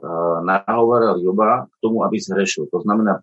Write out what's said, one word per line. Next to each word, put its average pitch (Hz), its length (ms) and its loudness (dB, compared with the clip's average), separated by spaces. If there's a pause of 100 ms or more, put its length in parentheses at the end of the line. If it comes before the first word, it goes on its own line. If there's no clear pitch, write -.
(460)
nahovaral 113 720 2
Joba 104 480 0
k - 160 -20
tomu, 110 240 0
aby 101 160 -2
zhrešil. 95 480 -2
To 113 120 -2
znamená 104 400 2